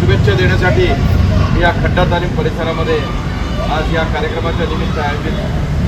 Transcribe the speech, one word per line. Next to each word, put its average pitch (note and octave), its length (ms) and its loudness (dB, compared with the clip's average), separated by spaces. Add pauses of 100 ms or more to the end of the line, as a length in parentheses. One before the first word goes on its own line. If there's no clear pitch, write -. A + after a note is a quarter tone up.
शुभेच्छा F#3+ 320 4
देण्यासाठी F3+ 540 2 (680)
मी - 80 2
या E3+ 80 4
खड्डा E3+ 340 0
तालीम F3 240 0
परिसरामध्ये D#3+ 680 -2 (760)
आज D#3 220 0
या D#3+ 80 0
कार्यक्रमाच्या D#3+ 640 -2
निमित्त - 320 -2
आयोजित, - 400 -2 (500)